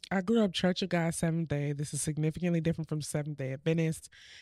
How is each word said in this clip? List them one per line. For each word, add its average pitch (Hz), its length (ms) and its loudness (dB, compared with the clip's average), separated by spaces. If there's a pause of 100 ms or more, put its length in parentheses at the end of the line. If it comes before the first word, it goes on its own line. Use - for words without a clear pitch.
(100)
I 190 120 2
grew 226 200 4
up 196 120 2
Church 185 260 2
of 190 80 -2
God, 170 260 2
Seventh 165 340 0
Day. 143 260 0
This 143 180 -4
is 147 80 -2
significantly 160 640 0
different 165 260 -2
from 156 140 -2
Seventh 147 340 -4
Day 131 160 -6
Adventist. 160 560 0 (340)